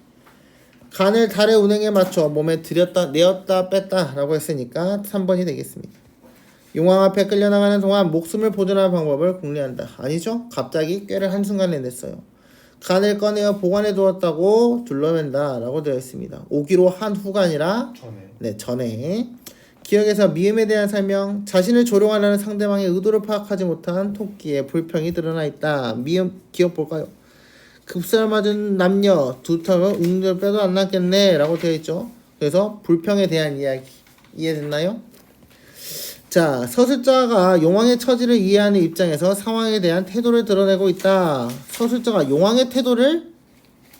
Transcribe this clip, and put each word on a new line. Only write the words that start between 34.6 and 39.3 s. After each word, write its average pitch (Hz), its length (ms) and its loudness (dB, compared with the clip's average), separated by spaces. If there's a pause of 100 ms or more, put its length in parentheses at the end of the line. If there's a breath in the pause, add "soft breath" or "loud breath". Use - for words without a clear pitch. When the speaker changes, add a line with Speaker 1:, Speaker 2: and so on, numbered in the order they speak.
Speaker 1:
자, 139 380 0
서술자가 240 960 2
용왕의 220 360 4
처지를 240 380 2
이해하는 202 460 2
입장에서 170 520 0